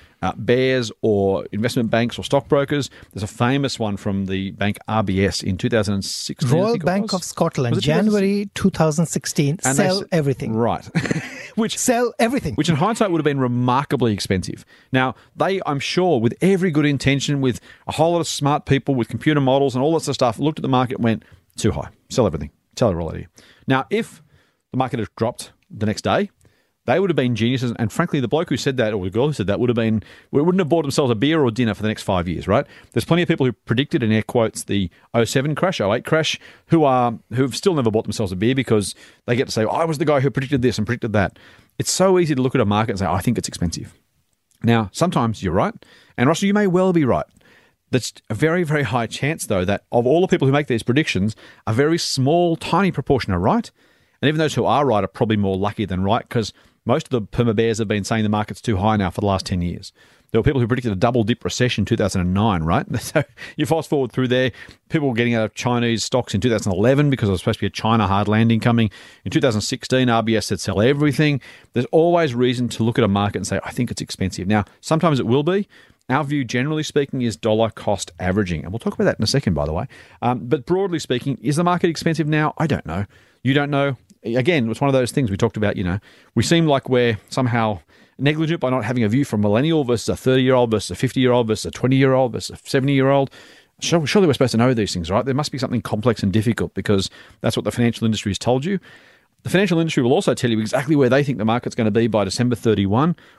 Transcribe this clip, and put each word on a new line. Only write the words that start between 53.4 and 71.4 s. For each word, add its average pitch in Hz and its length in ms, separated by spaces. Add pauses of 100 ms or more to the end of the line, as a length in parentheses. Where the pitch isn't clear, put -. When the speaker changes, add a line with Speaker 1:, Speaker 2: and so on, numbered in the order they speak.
Speaker 1:
right. 160 300 (520)
And 131 60
even 151 100
those 156 160
who 120 100
are 117 220
right 107 160
are 95 60
probably 110 280
more 98 200
lucky 104 300
than 92 180
right 104 240
'cause 113 240 (340)
most 135 200
of - 40
the 120 120
perma 117 340
bears 113 220
have 110 100
been 104 160
saying 110 180
the 107 60
market's 104 320
too 113 160
high 107 200
now 95 140
for - 100
the 101 60
last 98 200
ten 92 140
years. 87 320 (380)
There 113 80
were 110 60
people 139 160
who 117 80
predicted 123 240
a 95 40
double 117 280
dip 113 200
recession 120 380
in 95 40
two 117 100
thousand 101 240
and 90 140
nine, 98 280
right? 87 300
<laughs> 113 80
So - 240 (320)
you 151 100
fast 160 240
forward 135 220
through 127 160
there, 127 240 (360)
people 147 200
were 127 60
getting 120 200
out 110 100
of 107 100
Chinese 120 500
stocks - 300
in 101 60
two 120 100
thousand 104 220
eleven 135 380
because 123 180
there 98 40
was 90 80
supposed - 180
to - 40
be 104 40
a 98 40
China 110 360
hard 98 220
landing 113 320
coming. 117 300 (340)
In - 80
two 156 80
thousand 113 220
sixteen, 127 460
R 117 140
B 110 140
S 104 100
said, 95 140
"Sell 95 200
everything." 143 600 (320)